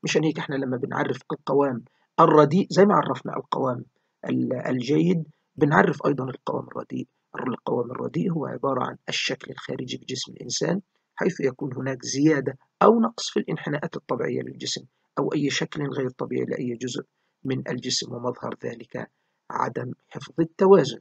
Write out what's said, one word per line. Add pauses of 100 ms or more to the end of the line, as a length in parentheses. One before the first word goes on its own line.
مشان
هيك
إحنا
لما
بنعرف (140)
القوام (360)
الرديء،
زي
ما
عرفنا
القوام (440)
ال-،
الجيد، (280)
بنعرف
أيضا
القوام
الرديء. (280)
القوام
الرديء
هو
عبارة
عن (120)
الشكل
الخارجي
بجسم
الإنسان، (340)
حيث
يكون
هناك
زيادة (260)
أو
نقص
في
الانحناءات
الطبيعية
للجسم، (340)
أو
أي
شكل
غير
طبيعي
لأي
جزء (400)
من
الجسم،
ومظهر (100)
ذلك (400)
عدم (180)
حفظ
التوازن.